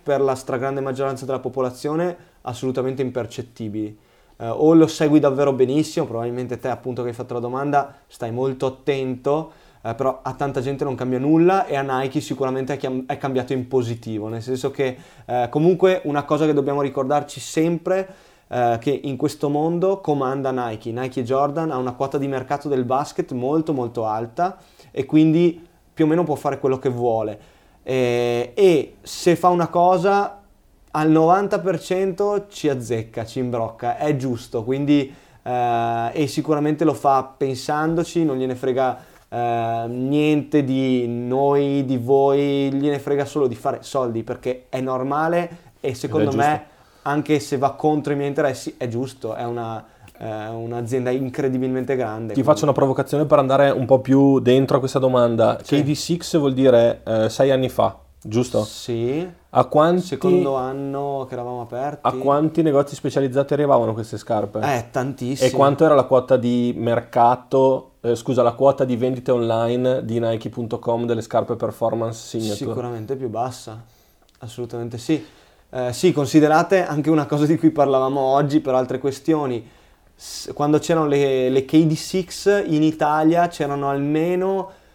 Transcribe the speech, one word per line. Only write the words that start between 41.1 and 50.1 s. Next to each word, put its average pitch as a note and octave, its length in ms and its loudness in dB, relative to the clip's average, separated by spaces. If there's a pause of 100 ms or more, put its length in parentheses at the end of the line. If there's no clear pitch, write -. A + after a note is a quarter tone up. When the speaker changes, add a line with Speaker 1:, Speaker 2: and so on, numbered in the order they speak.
Speaker 1:
di C3 120 -2
voi, C#3 760 2
gliene C#3+ 240 0
frega C#3 280 -2
solo C#3 200 0
di A#2+ 80 0
fare B2+ 280 -4
soldi, A#2 420 -4
perché B2 460 -8
è C3 100 -6
normale D3 800 -2 (240)
e C3+ 120 -4
secondo A#2+ 360 0
Speaker 2:
Ed G2 40 -2
è G#2+ 40 0
Speaker 1:
me, C#3+ 140 2
Speaker 2:
giusto. - 520 -10
Speaker 1:
anche D3 380 0
se D3 160 -4
va C3+ 160 0
contro D3+ 400 0
i - 20 -2
miei C#3+ 140 -2
interessi, C#3 460 -4
è B2+ 120 -6
giusto, A#2 480 -6
è A#2+ 80 -8
una, A2+ 420 -8 (320)